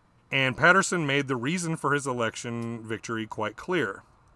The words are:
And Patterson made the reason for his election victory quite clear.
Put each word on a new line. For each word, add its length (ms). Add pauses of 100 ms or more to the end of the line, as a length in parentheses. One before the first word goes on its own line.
(340)
And 220
Patterson 500
made 220
the 80
reason 400
for 180
his 140
election 760
victory 420
quite 320
clear. 460 (320)